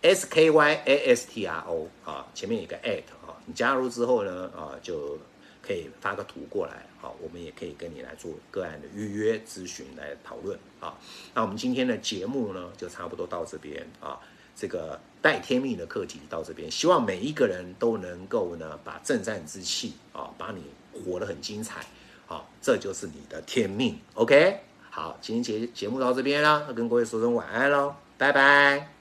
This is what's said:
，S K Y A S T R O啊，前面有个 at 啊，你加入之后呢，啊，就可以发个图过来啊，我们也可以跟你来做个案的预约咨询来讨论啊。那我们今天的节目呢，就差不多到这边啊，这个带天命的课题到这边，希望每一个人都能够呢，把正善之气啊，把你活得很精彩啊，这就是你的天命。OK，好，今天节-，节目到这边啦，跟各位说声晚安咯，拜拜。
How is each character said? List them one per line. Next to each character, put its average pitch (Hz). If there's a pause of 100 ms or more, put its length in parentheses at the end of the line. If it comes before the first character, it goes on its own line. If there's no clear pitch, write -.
，S 185
K 160
Y 151
A 135
S -
T 104
R 82
O 82 (160)
啊， 71
前 95
面 113
有 -
个 -
at 80 (240)
啊， -
你 82
加 123
入 131
之 117
后 120
呢， 92
啊， 76
就 73 (420)
可 -
以 85 (140)
发 101
个 101
图 -
过 92
来 - (160)
啊， - (100)
我 78
们 87
也 78
可 -
以 82
跟 85
你 65
来 65
做 82 (180)
个 95
案 78
的 73
预 104
约 107
咨 92
询 - (100)
来 73
讨 -
论 - (220)
啊。 - (380)
那 -
我 -
们 202
今 254
天 131
的 -
节 92
目 120
呢， 90
就 87
差 87
不 82
多 90
到 87
这 80
边 73 (140)
啊， 71 (380)
这 104
个 80 (220)
带 151
天 127
命 131
的 85
课 92
题 -
到 82
这 85
边， 80
希 -
望 165
每 92
一 127
个 143
人 90
都 117
能 90
够 95
呢， 78
把 80
正 120
善 95
之 92
气 - (180)
啊， -
把 101
你 90 (400)
活 90
得 104
很 -
精 -
彩 - (420)
啊， 76 (180)
这 127
就 98
是 -
你 73
的 78
天 107
命。 110 (180)
OK， 147 (300)
好， 80
今 110
天 120
节-， 110
节 -
目 120
到 127
这 127
边 143
啦， 151
跟 117
各 117
位 120
说 113
声 120
晚 92
安 120
咯， 143 (220)
拜 139
拜。 143